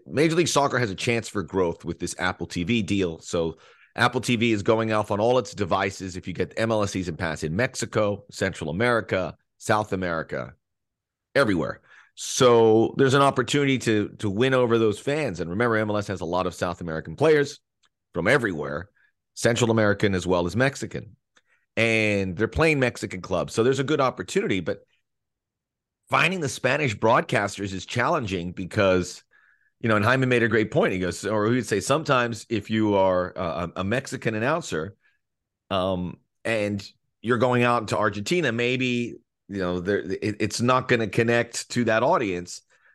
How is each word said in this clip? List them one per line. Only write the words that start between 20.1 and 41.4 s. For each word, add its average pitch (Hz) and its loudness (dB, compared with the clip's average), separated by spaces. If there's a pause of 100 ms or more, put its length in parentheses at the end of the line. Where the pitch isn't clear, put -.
as 87 -4
well 87 2
as 87 -4
Mexican. 123 -4 (640)
And 107 0
they're 107 0
playing 151 2
Mexican 107 -4
clubs. 85 -4
So 113 2
there's 135 2
a 143 -2
good 143 0
opportunity, 135 -2
but 90 -6 (1300)
finding 156 2
the 143 -2
Spanish 131 0
broadcasters 110 0
is 92 -10
challenging 120 -2
because, 92 0 (560)
you 117 -4
know, 110 4
and 104 2
Jaime 127 4
made 123 4
a 117 4
great 113 2
point. 151 2
He 92 -4
goes, 90 -4
or 104 0
he'd 123 0
say, 104 0
sometimes 127 0
if 107 -4
you 110 2
are 92 2
a, 85 -4
a 92 -4
Mexican 117 -4
announcer, 107 -4 (760)
um, 92 -2 (280)
and 104 -2 (380)
you're 117 0
going 123 2
out 120 2
to 113 -2
Argentina, 107 -2
maybe, 120 -2 (360)
you 98 -4
know, 90 -2
there, 92 0
it, 95 -4
it's 104 -2
not 127 0
gonna 117 2
connect 117 0